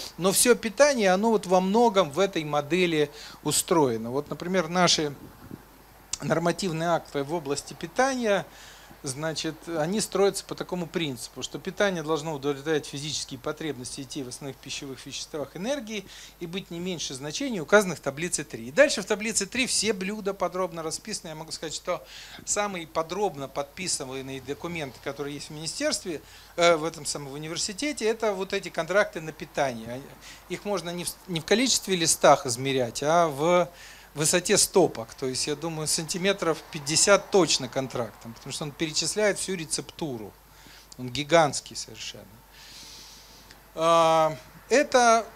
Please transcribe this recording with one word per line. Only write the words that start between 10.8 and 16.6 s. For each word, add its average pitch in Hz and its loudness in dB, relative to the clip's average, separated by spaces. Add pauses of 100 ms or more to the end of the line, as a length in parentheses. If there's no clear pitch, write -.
принципу, 139 -6
что - -8
питание 190 -2
должно 156 -2
удовлетворять 143 -2
физические 139 -8
потребности 143 -8
детей 139 -8
в 123 -10
основных 131 -12
пищевых 135 -12
веществах, 143 -10
энергии 220 -6 (360)
и 180 -10
быть 175 -10